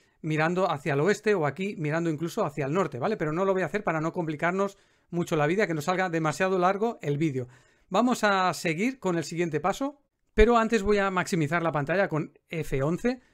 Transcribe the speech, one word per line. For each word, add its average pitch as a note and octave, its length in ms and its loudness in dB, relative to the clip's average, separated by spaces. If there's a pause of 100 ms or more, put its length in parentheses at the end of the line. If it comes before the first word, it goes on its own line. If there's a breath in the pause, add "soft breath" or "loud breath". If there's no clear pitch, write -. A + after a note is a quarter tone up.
(220 soft breath)
mirando E3 480 0
hacia D3 240 -2
el C#3 60 2
oeste G3+ 340 2
o E3+ 100 0
aquí F#3+ 320 -4
mirando D#3+ 320 -2
incluso E3 340 -2
hacia D3+ 220 -4
el C3+ 80 -4
norte, F3 260 -2
¿vale? G3 200 -2
Pero D#3 160 -2
no F#3 100 0
lo F#3+ 80 2
voy F#3+ 80 0
a F3 60 0
hacer G3 180 -4
para D#3+ 160 0
no E3 140 -4
complicarnos F3 640 -2 (320 soft breath)
mucho E3+ 260 -2
la D3 100 4
vida, F#3+ 200 2
que E3+ 80 -2
nos D3 100 -4
salga F#3 240 0
demasiado E3 500 0
largo G3 440 0
el D3 160 -2
vídeo. C3 300 -2 (420 soft breath)
Vamos A3+ 340 2
a F#3+ 300 4
seguir G3 440 -2
con F3+ 200 0
el D#3 60 -2
siguiente D#3+ 360 -2
paso, C4+ 380 -2 (340)
pero A3+ 240 6
antes A3+ 260 2
voy G#3 140 2
a G3 140 2
maximizar E3+ 520 0
la E3 80 0
pantalla D#3+ 380 0
con D#3 240 -4 (160)
F D3 340 -4
once, F3+ 380 -2 (140)